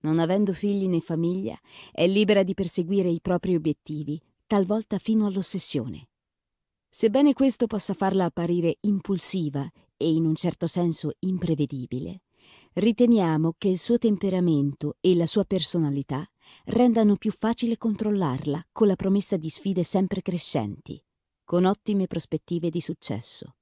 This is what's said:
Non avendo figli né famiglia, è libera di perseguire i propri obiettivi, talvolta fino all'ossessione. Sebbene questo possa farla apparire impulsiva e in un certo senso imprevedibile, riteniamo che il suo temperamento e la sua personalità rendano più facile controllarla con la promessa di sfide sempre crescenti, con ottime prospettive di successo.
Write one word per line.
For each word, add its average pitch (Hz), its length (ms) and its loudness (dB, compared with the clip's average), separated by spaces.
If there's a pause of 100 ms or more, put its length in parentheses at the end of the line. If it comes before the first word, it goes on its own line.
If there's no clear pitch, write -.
Non 156 180 0
avendo 190 340 2
figli 202 340 -2
né 170 120 0
famiglia, 175 580 -4 (340)
è - 140 2
libera 202 380 4
di 185 100 -2
perseguire 180 560 -2
i 170 120 0
propri 180 340 0
obiettivi, 151 640 -4 (260)
talvolta 208 540 0
fino 220 260 2
all'ossessione. 160 840 -6 (800)
Sebbene 254 460 4
questo 269 320 2
possa 202 300 -4
farla 190 300 2
apparire 170 560 0
impulsiva 175 840 -2 (300)
e 160 140 2
in 160 140 2
un 160 100 2
certo 170 320 -4
senso 165 440 -2 (100)
imprevedibile, 160 1000 -4 (520)
riteniamo 185 840 2
che 202 120 -2
il 185 100 0
suo 240 180 0
temperamento 175 1040 0
e 180 140 6
la 170 100 2
sua 196 200 0
personalità 147 840 -2 (360)
rendano 226 500 4
più 214 160 -4
facile 226 460 -2
controllarla 180 920 -2
con - 160 2
la 190 80 4
promessa 190 420 0
di 156 120 -6
sfide 180 340 -2
sempre 185 380 0
crescenti, - 800 -6 (420)
con 185 220 2
ottime 196 400 0
prospettive 165 640 -4
di 165 120 -4
successo. - 800 -10